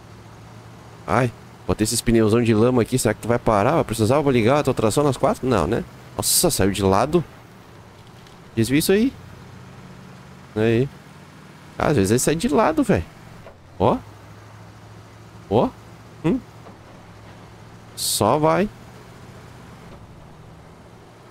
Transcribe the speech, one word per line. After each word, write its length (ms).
Ai, 240
botei 180
esses 180
pneuzão 420
de 100
lama 300
aqui. 160
Será 160
que 60
tu 60
vai 120
parar? 360
Vai 80
precisar? 340
Eu 60
vou 80
ligar 280
a 40
tua 100
tração 300
nas 140
quatro? 300
Não, 180
né? 180
Nossa, 360
saiu 200
de 120
lado. 400
Desvia 240
isso 120
aí. 200
Aí. 320
Às 200
vezes 160
ele 80
sai 160
de 140
lado, 340
velho. 220
Ó. 180
Ó. 200
Hum. 120
Só 420
vai. 320